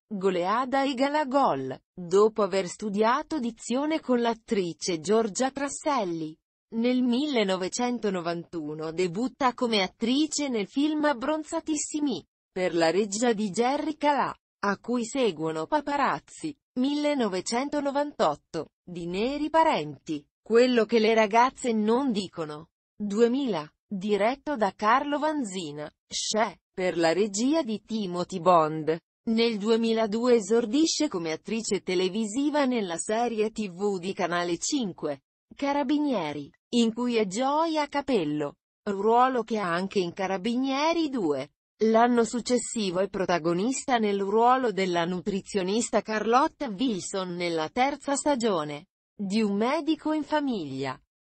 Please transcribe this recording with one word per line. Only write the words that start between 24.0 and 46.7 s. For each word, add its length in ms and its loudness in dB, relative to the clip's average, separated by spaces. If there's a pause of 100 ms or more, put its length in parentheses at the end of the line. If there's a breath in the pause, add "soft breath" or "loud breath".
da 200 0
Carlo 420 2
Vanzina, 720 -4 (160)
Sce, 540 -2 (120)
per 240 -2
la 160 4
regia 500 2
di 220 -4
Timothy 540 -4
Bond. 580 4 (340)
Nel 280 2
duemiladue 800 2
esordisce 720 2
come 240 -4
attrice 500 -4
televisiva 800 0
nella 340 -2
serie 520 0
T 200 -4
V 280 -2
di 140 -6
Canale 460 -2
cinque, 640 -4 (320)
Carabinieri, 920 -2 (260)
in 200 4
cui 220 -2
è 100 2
Gioia 640 0
Capello, 680 -2 (260)
ruolo 580 4
che 160 -4
ha 140 -2
anche 260 -2
in 140 -2
Carabinieri 960 0
due. 420 -2 (320)
L'anno 400 6
successivo 800 -2
è 80 0
protagonista 920 0
nel 220 2
ruolo 500 4
della 340 0
nutrizionista 960 -2
Carlotta 680 0
Wilson 640 -4